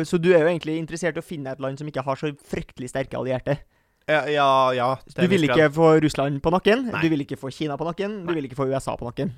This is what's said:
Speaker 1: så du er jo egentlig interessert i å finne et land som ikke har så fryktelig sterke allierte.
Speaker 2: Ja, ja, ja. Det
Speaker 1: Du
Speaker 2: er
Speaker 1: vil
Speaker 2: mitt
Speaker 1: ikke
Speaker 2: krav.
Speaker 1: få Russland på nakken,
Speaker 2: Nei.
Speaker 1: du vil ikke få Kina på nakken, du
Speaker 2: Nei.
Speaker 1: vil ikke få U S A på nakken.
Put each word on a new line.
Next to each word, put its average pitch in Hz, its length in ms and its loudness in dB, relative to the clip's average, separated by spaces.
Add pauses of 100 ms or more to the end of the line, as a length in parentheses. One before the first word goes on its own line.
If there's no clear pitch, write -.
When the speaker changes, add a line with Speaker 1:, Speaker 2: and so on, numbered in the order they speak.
Speaker 1:
så 175 160 -2
du 170 140 2
er 156 100 6
jo 170 80 4
egentlig 156 240 -6
interessert 160 400 -6
i 165 80 -10
å - 0 -
finne 143 240 -10
et 131 160 -10
land 135 160 -6
som 151 80 -10
ikke 135 160 -6
har 139 160 -2
så 151 160 -4
fryktelig - 560 -10
sterke 131 240 -6
allierte. 131 400 -2 (460)
Speaker 2:
Ja, 151 240 0
ja, 147 200 2 (280)
ja. 123 120 0 (200)
Det - 80 -20
Speaker 1:
Du - 80 0
Speaker 2:
er 185 80 4
Speaker 1:
vil 190 140 4
Speaker 2:
mitt 139 80 2
Speaker 1:
ikke 151 160 6
Speaker 2:
krav. 143 80 -4
Speaker 1:
få 165 80 6 (180)
Russland 143 400 -2
på 165 80 2
nakken, 220 400 2
Speaker 2:
Nei. 202 100 -4
Speaker 1:
du 165 60 0
vil 156 160 0
ikke 135 160 -10
få 135 160 -10
Kina 147 240 -6
på 156 80 -4
nakken, 202 320 -6
du 170 140 -6
Speaker 2:
Nei. - 20 -
Speaker 1:
vil 139 140 -6
ikke 123 100 -10
få 135 80 0
U 131 80 0
S 135 160 -4
A 113 80 -6
på - 80 -8
nakken. 127 300 -4